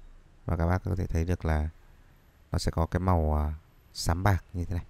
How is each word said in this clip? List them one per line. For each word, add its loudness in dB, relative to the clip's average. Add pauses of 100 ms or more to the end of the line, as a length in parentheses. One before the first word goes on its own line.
(440)
Và -2
các 2
bác 2
có -2
thể -2
thấy 0
được -2
là 0 (840)
nó 2
sẽ -2
có 2
cái 0
màu, 2
à, 0 (380)
xám -2
bạc 2
như -4
thế -4
này. -6